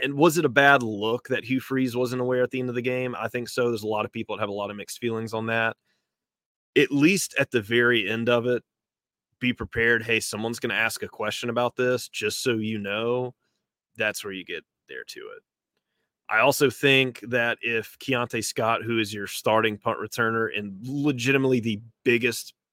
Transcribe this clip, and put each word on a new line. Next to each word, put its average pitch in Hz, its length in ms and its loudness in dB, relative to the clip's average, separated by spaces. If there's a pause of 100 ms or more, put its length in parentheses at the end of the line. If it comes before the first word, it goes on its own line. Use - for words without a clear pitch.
and 139 120 -2
was 151 240 6
it 160 80 2
a 135 40 4
bad 139 340 6
look 110 460 -2
that 110 140 -2
Hugh 127 160 -2
Freeze 131 360 -2
wasn't 127 260 -2
aware 123 220 2
at 123 80 -2
the 131 80 -4
end 127 100 -4
of 120 60 -6
the 123 60 -4
game? 127 340 -4
I 110 140 -6
think 120 200 -6
so. 120 200 2
There's 110 140 -4
a 110 40 -4
lot 107 180 0
of 104 60 -8
people 107 240 -6
that 101 60 -6
have 104 80 -2
a 101 40 -6
lot 101 160 -4
of 104 80 -10
mixed - 220 -12
feelings 113 340 -4
on 110 140 -2
that. 113 280 0 (1040)
At 139 140 6
least 156 480 2
at 139 100 0
the 117 120 2
very 117 460 4
end 113 220 0
of 120 160 2
it, 123 180 0 (760)
be 123 140 0
prepared. 117 500 0
Hey, 113 160 2
someone's 113 400 -6
gonna 113 140 -2
ask 110 300 0
a 98 40 -8
question 107 420 -6
about 120 260 0
this, 127 340 -2
just - 320 -6
so 120 160 0
you 107 220 -4
know. 117 560 -4 (600)
That's 107 280 -4
where 101 100 -10
you 95 100 -10
get 85 200 -10 (260)
there 64 160 -14
to - 140 -16
it. 50 240 -16 (840)
I 110 100 2
also 135 300 4
think 131 520 2
that 117 400 -2
if 113 380 -4
Keontae 120 440 -2
Scott, 110 400 0
who 113 160 0
is 104 140 -2
your 101 140 -8
starting 110 500 2
punt 113 220 -2
returner 113 580 0
and 101 260 -8
legitimately 135 760 2
the 107 200 -2 (240)
biggest 120 500 0 (200)